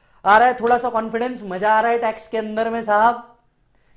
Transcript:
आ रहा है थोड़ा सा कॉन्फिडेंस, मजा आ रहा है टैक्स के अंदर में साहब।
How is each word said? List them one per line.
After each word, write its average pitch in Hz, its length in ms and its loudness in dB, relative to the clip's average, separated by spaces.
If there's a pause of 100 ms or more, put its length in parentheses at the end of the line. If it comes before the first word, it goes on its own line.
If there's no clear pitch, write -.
(260)
आ 202 120 8
रहा 240 100 6
है 254 60 2
थोड़ा 240 240 0
सा 240 120 -4
कॉन्फिडेंस, 226 560 -6
मजा 196 280 -2
आ 220 80 4
रहा 233 100 0
है 233 80 0
टैक्स 220 280 -6
के 226 100 -8
अंदर 220 320 -4
में 226 140 -6
साहब। 220 460 0 (680)